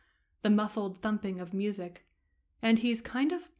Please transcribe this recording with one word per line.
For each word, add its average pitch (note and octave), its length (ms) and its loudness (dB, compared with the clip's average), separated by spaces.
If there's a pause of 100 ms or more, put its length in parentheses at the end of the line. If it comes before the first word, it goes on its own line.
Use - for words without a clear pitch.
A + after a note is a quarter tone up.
(420)
the G#3+ 80 2
muffled G#3 480 2
thumping G#3 420 -4
of F3 140 -8
music, G3 520 -4 (580)
and A3+ 160 6
he's A#3 220 0
kind C#4 300 0
of F4+ 280 -6